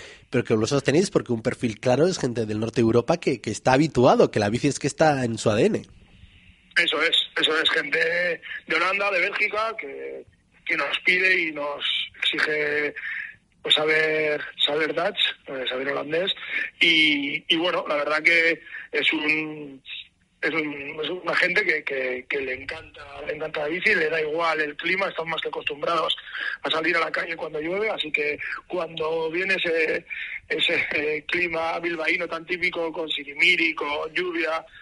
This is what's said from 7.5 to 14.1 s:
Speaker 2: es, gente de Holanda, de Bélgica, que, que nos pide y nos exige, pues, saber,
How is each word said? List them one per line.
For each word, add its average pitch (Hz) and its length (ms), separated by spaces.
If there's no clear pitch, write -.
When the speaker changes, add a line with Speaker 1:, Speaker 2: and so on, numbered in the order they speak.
Speaker 2:
es, 151 60
gente 151 300
de 160 80
Holanda, 190 360
de 185 100
Bélgica, 208 580
que, 135 460
que 165 140
nos - 220
pide 185 380
y 160 140
nos 147 320
exige, 147 800
pues, - 140
saber, 156 640